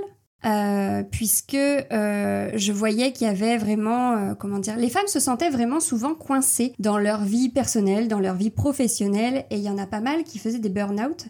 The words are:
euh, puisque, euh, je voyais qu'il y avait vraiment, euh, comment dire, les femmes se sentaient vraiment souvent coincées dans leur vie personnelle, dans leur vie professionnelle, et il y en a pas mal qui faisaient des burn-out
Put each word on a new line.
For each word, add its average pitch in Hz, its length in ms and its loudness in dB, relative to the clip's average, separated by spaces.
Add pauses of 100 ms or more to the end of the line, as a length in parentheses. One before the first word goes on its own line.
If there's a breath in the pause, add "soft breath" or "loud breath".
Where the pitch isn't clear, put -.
(460)
euh, 202 580 0
puisque, - 520 -2
euh, 208 1000 0
je 208 180 0
voyais 220 400 2
qu'il 233 140 0
y - 20 2
avait 220 280 2
vraiment, 220 560 0
euh, 202 200 -2
comment 202 260 -4
dire, 214 180 -4
les 240 120 2
femmes 403 180 0
se 311 120 0
sentaient 262 300 2
vraiment 247 320 0
souvent 262 340 0
coincées 262 640 0
dans 208 180 2
leur 208 260 2
vie 240 260 2
personnelle, 220 600 2
dans 208 100 0
leur 190 160 0
vie 208 140 0
professionnelle, 240 1000 0
et 214 80 -2
il 202 60 -4
y 208 60 -4
en 196 80 -2
a 196 100 -6
pas 208 140 -6
mal 302 220 0
qui 220 160 -10
faisaient 233 200 -4
des 214 100 -2
burn-out 208 600 -2